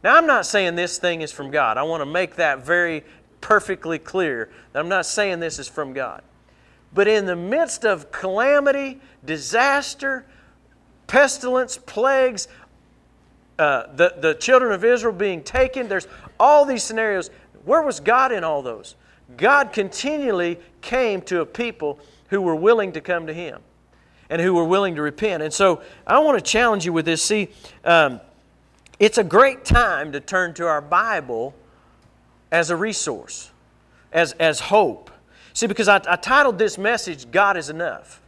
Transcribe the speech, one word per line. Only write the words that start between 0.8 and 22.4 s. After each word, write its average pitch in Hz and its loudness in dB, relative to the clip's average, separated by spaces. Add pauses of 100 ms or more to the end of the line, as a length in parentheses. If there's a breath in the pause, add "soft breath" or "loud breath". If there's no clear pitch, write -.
thing 170 -4
is 147 -10
from 135 -12
God. 127 0
I 135 -2
want 160 -4
to 143 -4
make 175 -4
that 143 -2
very 165 0 (380 soft breath)
perfectly 180 -2
clear, 139 -4 (220 soft breath)
that 139 -4
I'm 165 -6
not 185 0
saying 196 -4
this 165 -8
is 135 -14
from 135 -8
God. 127 -10 (720 soft breath)
But 202 2
in 214 2
the 180 -2
midst 233 -2
of 185 -2
calamity, 277 0 (240 soft breath)
disaster, 262 -2 (840 soft breath)
pestilence, 254 0
plagues, 254 0 (1120 loud breath)
uh, 143 2
the, 175 4
the 156 2
children 254 4
of 190 -2
Israel 233 2
being 180 -4
taken, 254 -2
there's 190 -4 (320 loud breath)
all 285 8
these 254 -2
scenarios. 214 -2 (360 soft breath)
Where 285 4
was 277 -4
God 247 2
in 196 -4
all 151 -2
those? 113 -12 (400 soft breath)
God 277 4
continually 202 -4 (220 loud breath)
came 233 -2
to 180 -2
a 147 -2
people 220 -6 (300 soft breath)
who 196 0